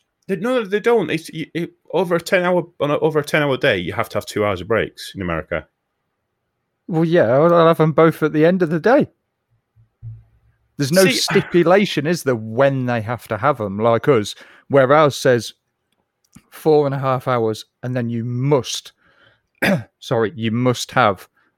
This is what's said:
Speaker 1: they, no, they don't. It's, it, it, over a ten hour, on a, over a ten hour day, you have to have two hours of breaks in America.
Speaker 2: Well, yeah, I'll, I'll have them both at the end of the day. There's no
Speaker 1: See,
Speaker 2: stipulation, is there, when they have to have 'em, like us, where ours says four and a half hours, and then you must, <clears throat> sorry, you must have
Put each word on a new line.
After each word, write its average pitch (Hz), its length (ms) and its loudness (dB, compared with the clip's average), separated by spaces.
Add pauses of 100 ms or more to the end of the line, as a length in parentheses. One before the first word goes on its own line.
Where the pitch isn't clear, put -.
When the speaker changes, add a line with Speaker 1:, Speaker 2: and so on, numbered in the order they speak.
(280)
Speaker 1:
they, 190 80 -4
no, 233 280 -4
they 202 160 -2
don't. 233 300 0
It's, 165 180 -6
it, 156 240 -12
it, 170 200 -6 (200)
over 175 220 0
a 170 60 0
ten 180 220 0
hour, 180 240 0 (140)
on 143 100 0
a, 147 100 0
over 156 180 0
a 143 60 0
ten 156 180 0
hour 139 160 0
day, 131 180 2
you 90 160 -4
have 107 180 -4
to - 60 -6
have 104 80 -4
two 104 220 -2
hours 95 160 -2
of 87 60 -14
breaks 107 460 -4
in 95 60 -10
America. 82 480 -6 (1200)
Speaker 2:
Well, 165 180 0
yeah, 165 240 4
I'll, 147 240 4
I'll 170 160 6
have 165 80 2
them 156 160 2
both 160 300 2
at 151 100 0
the 156 140 4
end 180 160 2
of 160 80 -2
the 165 100 -2
day. 233 280 2 (1700)
There's 139 140 -2
no 185 120 0
Speaker 1:
See, 262 80 2
Speaker 2:
stipulation, 175 960 0
is 170 160 -4
there, 131 120 -2
when 123 520 -2
they 120 160 -2
have 113 260 -8
to 110 80 -6
have 123 240 -2
'em, 101 180 -6
like 117 300 0
us, 110 260 2 (340)
where 131 240 4
ours 147 240 4
says 120 360 0 (1000)
four 151 360 2
and 139 80 -2
a 139 40 -4
half 131 300 -2
hours, 113 380 -2 (160)
and 127 120 -6
then 123 140 -2
you 117 160 -4
must, 123 680 -2 (680)
<clears throat> 170 360 -2
sorry, 113 360 -2
you 113 160 -4
must 120 420 -2
have 107 360 0 (300)